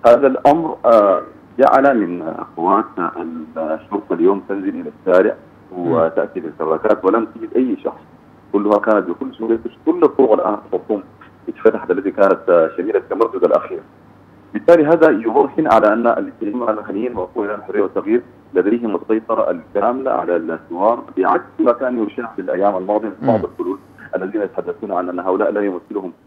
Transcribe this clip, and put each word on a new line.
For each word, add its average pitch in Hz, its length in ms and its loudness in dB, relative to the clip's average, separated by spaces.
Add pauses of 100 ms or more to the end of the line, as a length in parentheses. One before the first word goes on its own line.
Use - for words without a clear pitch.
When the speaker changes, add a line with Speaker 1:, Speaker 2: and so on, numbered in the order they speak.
Speaker 1:
هذا 120 200 8
الأمر، 147 580 2
آه، 104 380 4 (360)
جعل 135 400 4
من 87 240 -4
أخوات 87 640 -2 (720)
الشرطة 80 560 -6
اليوم 90 360 2
تنزل 98 200 -4
إلى - 220 -8 (100)
الشارع 95 340 4 (420)
وتأتي 82 640 -2
للشبكات 80 640 -2
ولم 107 300 0
تجد - 220 -12
أي 123 280 0
شخص، - 160 -10 (520)
كلها 104 260 2
كانت 101 300 0
بكل 127 300 -8
سهولة. 113 200 -2 (280)
كل 170 160 0
الطرق 131 300 4
الآن 104 240 0
في - 100 -14
الخرطوم 98 360 -6 (460)
اتفتحت - 420 2
التي 95 200 0
كانت، 98 380 4
آه، 87 280 4
شديدة - 220 -2
التمدد - 460 -2
الأخير. - 360 0 (720)
بالتالي 160 340 4
هذا 160 240 4
يبرهن 123 600 0
على 107 200 6
أن 117 140 0
الاجتماع 110 640 -2
المهنيين 107 460 -6
وقوى 104 380 -6
الحرية 104 280 -4
والتغيير 98 400 -2 (320)
لديهم 104 420 0
السيطرة 110 540 -2
الكاملة 113 600 -4
على 87 260 -2
الثوار، 85 680 -4 (140)
بعكس 92 280 0 (140)
ما - 140 2
كان 123 340 -4
يشاع 117 300 -10
في 95 60 -10
الأيام 95 340 -2
الماضية 104 320 -4
من 113 200 -8
بعض 110 100 2
Speaker 2:
مم. - 60 -4
Speaker 1:
الحلول - 340 -8 (380)
الذين 101 260 -4
يتحدثون 90 500 -8
عن 90 160 -4
أن 87 120 -6
هؤلاء 95 300 -2
لا 104 100 -4
يمثلهم 95 520 -6 (140)